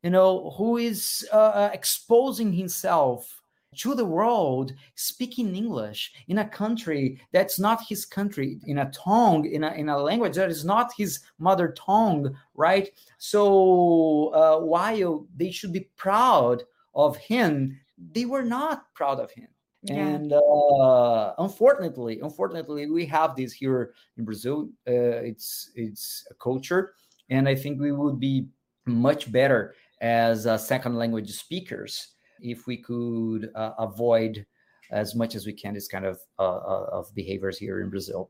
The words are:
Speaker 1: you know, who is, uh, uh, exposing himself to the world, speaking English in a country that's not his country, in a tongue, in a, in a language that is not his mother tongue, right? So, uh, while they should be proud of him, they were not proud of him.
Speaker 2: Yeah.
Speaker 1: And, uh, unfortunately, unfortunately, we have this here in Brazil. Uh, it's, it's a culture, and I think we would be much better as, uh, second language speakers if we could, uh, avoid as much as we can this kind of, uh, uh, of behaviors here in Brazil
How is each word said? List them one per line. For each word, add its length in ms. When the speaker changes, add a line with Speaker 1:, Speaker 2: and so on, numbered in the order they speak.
Speaker 1:
you 60
know, 420
who 260
is, 540
uh, 40
uh, 380
exposing 800
himself 880
to 160
the 120
world, 680
speaking 600
English 580
in 100
a 100
country 720
that's 260
not 280
his 180
country, 640
in 100
a 140
tongue, 540
in 180
a, 100
in 160
a 80
language 380
that 140
is 140
not 340
his 220
mother 300
tongue, 640
right? 360
So, 1160
uh, 260
while 680
they 160
should 220
be 240
proud 680
of 240
him, 600
they 120
were 180
not 500
proud 260
of 120
him. 160
Speaker 2:
Yeah. 240
Speaker 1:
And, 240
uh, 1040
unfortunately, 840
unfortunately, 680
we 180
have 280
this 160
here 420
in 60
Brazil. 460
Uh, 340
it's, 540
it's 560
a 40
culture, 580
and 180
I 80
think 260
we 100
would 300
be 260
much 460
better 440
as, 480
uh, 100
second 380
language 360
speakers 800
if 260
we 100
could, 800
uh, 240
avoid 640
as 240
much 180
as 140
we 60
can 200
this 140
kind 180
of, 140
uh, 60
uh, 340
of 240
behaviors 420
here 240
in 80
Brazil 400